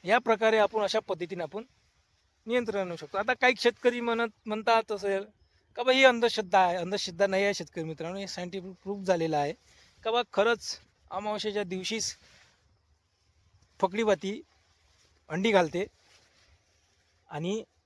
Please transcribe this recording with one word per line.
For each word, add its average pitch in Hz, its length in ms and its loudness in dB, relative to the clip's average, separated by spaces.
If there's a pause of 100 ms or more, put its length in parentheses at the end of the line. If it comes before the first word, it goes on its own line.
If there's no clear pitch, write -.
या 226 100 4
प्रकारे 220 400 2
आपण 214 220 2
अशा 208 180 0
पद्धतीने 175 440 -6
आपण 185 200 -8 (840)
नियंत्रण 220 340 -2
आणू 175 160 -6
शकतो. 156 220 -8
आता 226 160 0
काही 254 240 4
शेतकरी 240 420 2
म्हणत, 233 280 -2 (180)
म्हणतात 220 460 0
असेल 196 320 -2 (520)
का 240 60 -6
बा 254 100 2
ही 262 120 6
अंधश्रद्धा 226 540 4
आहे. 180 180 4
अंधश्रद्धा 185 500 -2
नाही 196 180 2
आहे 202 100 2
शेतकरी 160 300 -8
मित्रांनो, 160 340 -8
हे 196 80 -8
सायंटिफिक 180 460 -10
प्रूफ 196 320 -10
झालेलं 165 320 2
आहे 147 160 0 (520)
का 226 60 -2
बा 240 120 2 (100)
खरंच - 480 0 (300)
अमावस्येच्या 208 520 -4
दिवशीच 190 540 -6 (1600)
फकडीवाती 196 640 -2 (840)
अंडी 190 240 0
घालते 180 340 2 (1400)
आणि 175 340 -6 (220)